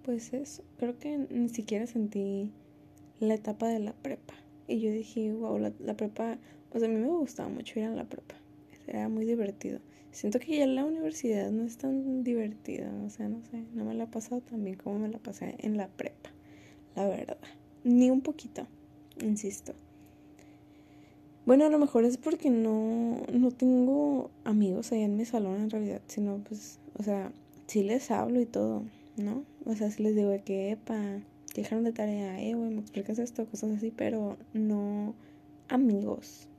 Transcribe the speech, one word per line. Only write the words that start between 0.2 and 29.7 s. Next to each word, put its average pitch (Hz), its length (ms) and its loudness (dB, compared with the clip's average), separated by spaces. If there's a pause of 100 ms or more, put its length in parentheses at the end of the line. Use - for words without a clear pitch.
eso. 277 320 -8 (140)
Creo 240 220 -4
que 294 180 -4
ni 240 320 0
siquiera 220 380 -2
sentí 202 640 -2 (680)
la 220 140 4
etapa 214 340 -2
de 226 120 0
la 208 140 -4
prepa. - 420 -10 (320)
Y 240 120 0
yo 220 120 0
dije, 220 420 -2
"Wow, 220 240 -2
la, 214 220 0
la 214 180 -4
prepa", 226 400 -4 (340)
o - 60 -4
sea, 226 100 2
a 226 40 2
mí 220 60 2
me 226 100 2
gustaba 330 420 -2
mucho - 300 -6
ir 214 60 -2
a 226 100 -4
la - 120 -8
prepa. - 280 -16 (500)
Era 214 240 -4
muy 220 160 -2
divertido. 220 540 -2 (320)
Siento 214 280 -2
que 302 160 -4
ya 285 120 4
la 262 180 2
universidad 311 640 0
no 220 140 0
es 233 160 -6
tan 269 440 0
divertida. 226 680 -2 (160)
O - 20 -6
sea, 208 180 -8
no 226 140 -4
sé, 233 220 -12 (100)
no 220 120 -4
me 226 100 -4
la 226 80 -2
he 226 40 -8
pasado 233 340 -6
tan 226 220 -6
bien 190 140 -6
como 202 220 -4
me 214 100 -2
la 220 80 -8
pasé - 400 -8
en 214 200 0
la 196 100 -2
prepa. - 420 -8 (680)
La 196 120 2
verdad. - 320 -4 (440)
Ni 247 280 8
un 262 100 6
poquito, - 460 -6 (520)
insisto. 208 540 -4 (1700)
Bueno, 269 180 10
a 311 40 8
lo 302 100 6
mejor 285 240 6
es 247 140 4
porque 320 320 0
no, 226 720 2 (100)
no 247 200 6
tengo 254 800 4 (120)
amigos 214 480 2
allá 220 140 2
en 202 100 2
mi 214 80 0
salón 208 380 0
en 214 80 0
realidad, 208 380 -2
sino 202 320 -2
pues, - 380 -12 (220)
o 208 40 -4
sea, 202 280 -2 (360)
sí 208 160 2
les 240 280 0
hablo 233 300 2
y 233 40 4
todo, 220 380 0 (320)
¿no? 220 300 -4 (180)
O 220 100 -2